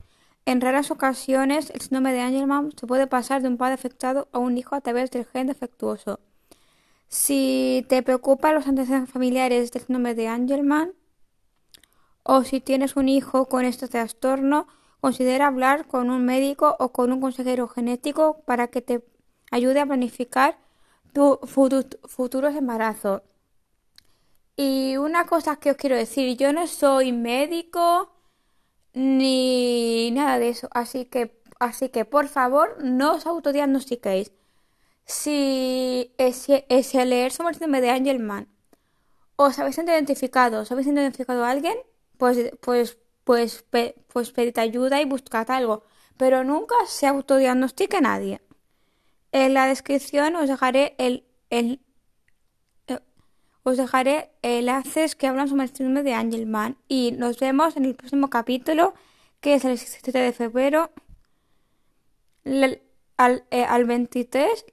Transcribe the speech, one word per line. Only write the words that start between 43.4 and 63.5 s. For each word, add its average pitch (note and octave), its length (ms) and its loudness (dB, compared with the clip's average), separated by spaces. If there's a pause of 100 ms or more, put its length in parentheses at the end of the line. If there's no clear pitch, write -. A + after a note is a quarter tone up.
pe-, A#3+ 320 -2 (180)
pues A#3+ 200 -4
pedid A#3+ 260 -2
ayuda B3 420 0
y D#4 40 0
buscad B3 480 -4
algo, A#3 320 -2 (320)
pero C4 260 4
nunca D#4 320 -2 (140)
se - 180 -2
autodiagnostique C4+ 960 2
nadie. G3 420 -2 (880)
En C4+ 240 4
la C4 120 4
descripción C#4+ 680 0
os D#4 140 0
dejaré C4 500 0
el, B3+ 260 -2 (240)
el, A#3+ 320 -2 (1080)
eh, B3+ 100 -6 (640)
os B3+ 140 0
dejaré C4 560 0 (100)
enlaces B3+ 720 0
que - 140 -2
hablan C4+ 200 0
sobre C#4 160 0
el B3+ 100 -8
síndrome C4 280 0
de C4+ 120 0
Angelman A3+ 600 -4 (120)
y B3 240 0
nos A#3+ 260 -4
vemos C#4 380 2
en C#4 80 0
el C4 100 0
próximo C#4 360 -2
capítulo, D4+ 640 0 (460)
que C#4+ 140 4
es C4 100 2
el B3+ 140 0
siete - 400 -6
de B3 140 2
febrero, C4 580 0 (1500)
l-, C4+ 400 0 (340)
al, B3 360 4